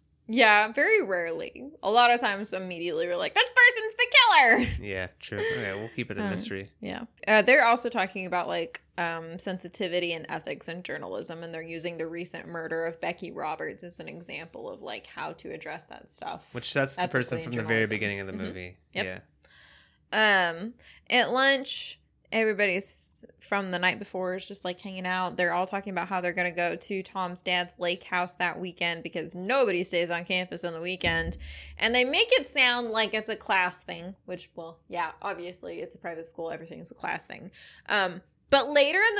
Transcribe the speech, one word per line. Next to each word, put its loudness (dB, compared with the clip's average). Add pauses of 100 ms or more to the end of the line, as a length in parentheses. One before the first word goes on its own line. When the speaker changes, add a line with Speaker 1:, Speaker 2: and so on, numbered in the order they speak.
(280)
Speaker 1:
Yeah, 6
very 4
rarely. -6 (140)
A 0
lot 8
of 4
times -2
immediately -4
we're -2
like, -2
"This 4
person's 6
the 4 (720)
killer!" -8
<laughs> -4
Speaker 2:
Yeah, -2 (120)
true. -8
Okay, -2
we'll -6
keep -4
it -8
a -2
Speaker 1:
Um, -2
Speaker 2:
mystery. -4 (100)
Speaker 1:
yeah. -8 (240)
Uh, 6
they're 6
also 2
talking -4
about, -2
like, -6 (160)
um, -6
sensitivity -2
and -10
ethics -6
in -8
journalism, -6
and -12
they're -10
using -8
the -6
recent -8
murder -6
of -6
Becky -6
Roberts -8
as -8
an -14
example -12
of, -12
like, -10
how -10
to -16
address -12
that -18
stuff -10
Speaker 2:
Which -6
that's 4
the 2
person 0
Speaker 1:
ethically -8 (140)
Speaker 2:
from -2
Speaker 1:
in -2
Speaker 2:
the -6
very 4
Speaker 1:
journalism. 0
Speaker 2:
beginning -2
of -8
the -10
Speaker 1:
Mm-hmm. -6
Speaker 2:
movie. -8 (160)
Speaker 1:
Yep. -6 (880)
Speaker 2:
Yeah. 6
Speaker 1:
Um, -8 (360)
at 6
lunch, 2 (320)
everybody's 0 (140)
from -2
the -2
night 2
before -4
is -8
just, -4
like, -6
hanging -10
out. -2
They're 2
all 2
talking -6
about -2
how 0
they're -2
gonna 0
go 0
to -4
Tom's -6
dad's -2
lake -2
house -2
that -2
weekend -4
because -6
nobody 2
stays 0
on -4
campus -2
on -6
the -8
weekend. -2 (400)
And 2
they 6
make 4
it 4
sound 2
like 2
it's -2
a -2
class 0
thing, -12 (100)
which, -12
well, -14 (100)
yeah, -4 (100)
obviously -8
it's -10
a -20
private -10
school. -8
Everything -12
is -12
a -16
class -4
thing. -12 (360)
Um, 0 (280)
but 4
later 6 (100)
in 0